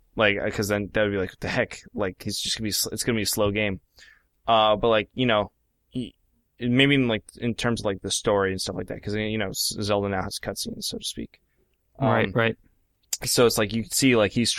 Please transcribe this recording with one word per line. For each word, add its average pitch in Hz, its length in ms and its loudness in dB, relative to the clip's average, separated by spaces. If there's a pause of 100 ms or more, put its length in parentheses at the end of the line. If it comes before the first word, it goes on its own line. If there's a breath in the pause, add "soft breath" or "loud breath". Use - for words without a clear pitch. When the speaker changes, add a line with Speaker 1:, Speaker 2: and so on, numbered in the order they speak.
(180)
Speaker 1:
like, 101 200 4
uh, - 120 -2
'cause 101 180 -2
then 104 260 0
that 107 100 2
would 104 80 0
be 101 60 0
like, 92 140 -2
"What - 80 -20
the - 80 -8
heck?" 113 320 -2 (140)
Like, 95 280 -4
he's - 180 -6
just - 180 -4
gonna 113 100 -6
be, 101 40 -4
sl-, - 200 -2
it's 107 140 -6
gonna 120 100 0
be 110 60 0
a 98 40 -4
slow 104 260 0
game. 101 280 -2 (680 soft breath)
Uh, 110 280 6
but, 113 140 2
like, 107 240 2
you 127 120 -2
know, 107 260 2 (380)
he, 117 240 -10 (460)
maybe 131 360 4
in, 131 120 2
like, 110 160 -2 (140)
in 117 180 -4
terms 117 260 -2
of, 101 40 -4
like, 98 160 -2
the 98 100 -6
story 98 400 2
and 95 80 -4
stuff 92 160 -6
like 92 120 -8
that, - 140 -10
'cause, 104 140 -6
you 107 220 -4
know, 101 120 -4
S-, - 320 -4
Zelda 101 280 0
now 95 140 -2
has 101 160 -8
cutscenes, - 440 -8
so - 140 -6
to - 80 -12
speak. - 340 -10 (600)
Speaker 2:
Right, 113 240 2
Speaker 1:
Um, 98 80 -4
Speaker 2:
right. 113 240 2 (680)
Speaker 1:
so - 220 4
it's 113 120 4
like, 107 140 2
you 110 140 -2
see, 127 320 4
like, 104 160 4
he 117 120 2 (120)